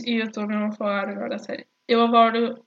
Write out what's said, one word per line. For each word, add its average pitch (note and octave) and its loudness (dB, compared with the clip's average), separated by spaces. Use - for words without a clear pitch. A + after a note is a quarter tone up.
e A#3 0
eu A3 -2
estou G#3+ -6
mesmo G#3 -2
a G#3+ -4
falar G3+ -4
agora, A3 -6
a - -6
sério. - -12
Eu A#3 4
adoro A#3 4